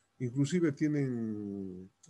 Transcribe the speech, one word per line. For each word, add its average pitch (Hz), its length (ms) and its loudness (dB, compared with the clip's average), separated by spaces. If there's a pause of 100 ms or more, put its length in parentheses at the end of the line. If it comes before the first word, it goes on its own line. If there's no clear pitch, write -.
(200)
Inclusive 139 520 2
tienen 107 1160 -2 (200)